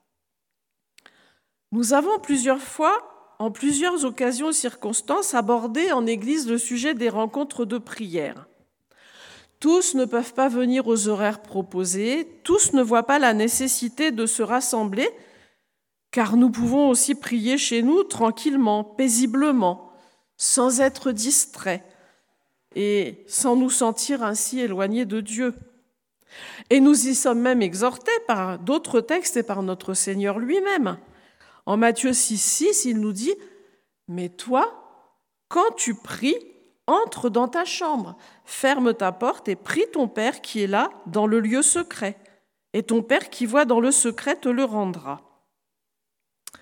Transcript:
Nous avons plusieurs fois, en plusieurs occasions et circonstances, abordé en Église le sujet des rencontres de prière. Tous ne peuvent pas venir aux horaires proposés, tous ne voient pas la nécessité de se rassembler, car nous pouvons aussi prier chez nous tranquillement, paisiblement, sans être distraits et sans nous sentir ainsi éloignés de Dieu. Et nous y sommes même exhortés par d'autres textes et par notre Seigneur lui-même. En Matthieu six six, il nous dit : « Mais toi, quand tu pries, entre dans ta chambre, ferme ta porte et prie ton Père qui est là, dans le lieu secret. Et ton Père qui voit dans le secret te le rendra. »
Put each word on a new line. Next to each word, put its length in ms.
Nous 220
avons 260
plusieurs 420
fois, 800
en 120
plusieurs 540
occasions 440
et 40
circonstances, 800
abordé 580
en 160
Église 420
le 80
sujet 360
des 160
rencontres 540
de 140
prière. 680
Tous 360
ne 100
peuvent 280
pas 160
venir 380
aux 200
horaires 340
proposés, 880
tous 300
ne 80
voient 220
pas 160
la 140
nécessité 800
de 140
se 180
rassembler, 640
car 240
nous 140
pouvons 400
aussi 260
prier 420
chez 240
nous 220
tranquillement, 800
paisiblement, 1000
sans 440
être 300
distraits 720
et 520
sans 280
nous 140
sentir 540
ainsi 360
éloignés 460
de 160
Dieu. 320
Et 120
nous 260
y 80
sommes 240
même 220
exhortés 500
par 320
d'autres 400
textes 380
et 60
par 200
notre 300
Seigneur 460
lui-même. 580
En 120
Matthieu 360
six 240
six, 480
il 140
nous 140
dit : « 200
Mais 220
toi, 880
quand 300
tu 180
pries, 420
entre 420
dans 180
ta 180
chambre, 520
ferme 500
ta 180
porte 360
et 80
prie 360
ton 160
Père 340
qui 200
est 60
là, 220
dans 180
le 140
lieu 220
secret. 560
Et 100
ton 180
Père 280
qui 160
voit 200
dans 140
le 120
secret 440
te 140
le 160
rendra. » 560